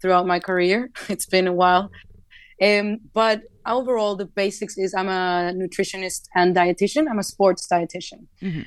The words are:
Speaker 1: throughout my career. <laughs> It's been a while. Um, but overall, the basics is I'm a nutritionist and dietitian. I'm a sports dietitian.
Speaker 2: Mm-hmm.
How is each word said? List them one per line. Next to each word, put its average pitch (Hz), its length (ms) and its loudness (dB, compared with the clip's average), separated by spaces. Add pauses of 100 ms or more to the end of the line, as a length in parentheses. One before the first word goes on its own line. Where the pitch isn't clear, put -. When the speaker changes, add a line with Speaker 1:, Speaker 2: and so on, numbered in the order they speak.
Speaker 1:
throughout 185 240 2
my 175 140 0
career. 185 500 0 (100)
<laughs> - 80 -12
It's - 200 -6
been 185 180 2
a 180 80 0
while. 180 380 4 (720)
Um, 208 360 2 (140)
but 220 280 2 (260)
overall, 233 480 0
the 196 120 -6
basics 202 500 -4
is 190 160 -2
I'm 190 160 -2
a 180 440 0
nutritionist 185 680 -6 (140)
and 180 200 4
dietitian. 202 540 2
I'm 220 100 -2
a 196 40 -4
sports 190 460 0
dietitian. 175 580 -4 (140)
Speaker 2:
Mm-hmm. 170 260 -6